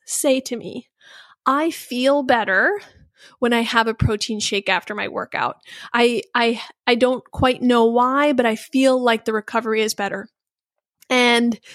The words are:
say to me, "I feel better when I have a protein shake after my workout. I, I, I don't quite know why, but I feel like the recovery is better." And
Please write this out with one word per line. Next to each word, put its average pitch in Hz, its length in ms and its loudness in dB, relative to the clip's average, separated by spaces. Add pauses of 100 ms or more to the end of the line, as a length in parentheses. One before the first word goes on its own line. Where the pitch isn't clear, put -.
say 262 380 0
to 240 140 -8
me, 226 320 -12 (560)
"I 294 280 0
feel 269 500 0
better 240 580 0 (600)
when 240 120 2
I 233 100 2
have 226 260 0
a 220 60 -2
protein 220 440 -2
shake 202 300 -4
after 190 260 -2
my 196 140 -6
workout. - 480 -6 (360)
I, 240 300 2 (100)
I, 233 300 -2 (240)
I 247 80 4
don't 247 380 0
quite 254 280 0
know 240 260 4
why, 262 480 2
but 240 120 2
I 220 80 0
feel 262 480 2
like 226 220 2
the 220 80 -4
recovery 220 500 -2
is 220 120 -2
better." 202 340 -6 (840)
And 240 500 2 (140)